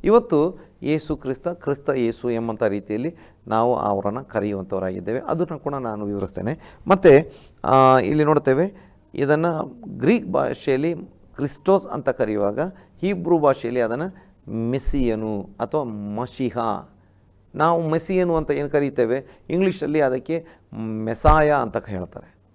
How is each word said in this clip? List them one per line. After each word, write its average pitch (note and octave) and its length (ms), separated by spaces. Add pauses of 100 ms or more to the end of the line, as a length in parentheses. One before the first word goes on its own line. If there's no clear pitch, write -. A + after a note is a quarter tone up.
ಇವತ್ತು F#3 560 (240)
ಯೇಸು D3 340
ಕ್ರಿಸ್ತ, C3 300
ಕ್ರಿಸ್ತ C#3 420
ಯೇಸು A#2+ 400
ಎಂಬಂಥ A2+ 340
ರೀತಿಯಲ್ಲಿ G#2+ 520 (320)
ನಾವು A#2 280
ಅವರನ್ನು G2+ 500
ಕರೆಯುವಂಥವರಾಗಿದ್ದೇವೆ. F#2+ 920
ಅದನ್ನು E3 400
ಕೂಡ C#3+ 160
ನಾನು A2 300
ವಿವರಿಸ್ತೇನೆ. G2+ 840
ಮತ್ತು, D#3 440 (340)
ಆ, C3 340
ಇಲ್ಲಿ C#3+ 240
ನೋಡ್ತೇವೆ, D3 680 (200)
ಇದನ್ನು D#3 760
ಗ್ರೀಕ್ D#3+ 440
ಭಾಷೆಯಲ್ಲಿ C#3+ 600 (420)
ಕ್ರಿಸ್ಟೋಸ್ F#3 520
ಅಂತ - 220
ಕರೆಯುವಾಗ G#2+ 500 (420)
ಹೀಬ್ರೂ F3 380
ಭಾಷೆಯಲ್ಲಿ C3+ 420
ಅದನ್ನು C3+ 500 (200)
ಮೆಸ್ಸಿಯನು A2+ 920
ಅಥವಾ A#2+ 420 (320)
ಮಶಿಹ. B2 420 (1000)
ನಾವು D#3+ 340
ಮೆಸ್ಸಿಯನು E3+ 460
ಅಂತ D3+ 160
ಏನು C#3+ 180
ಕರೀತೇವೆ, C3+ 560 (240)
ಇಂಗ್ಲೀಷಲ್ಲಿ D#3+ 520
ಅದಕ್ಕೆ C#3 440 (320)
ಮೆಸಾಯ A2+ 720
ಅಂತ B2 260
ಹೇಳ್ತಾರೆ. - 640 (140)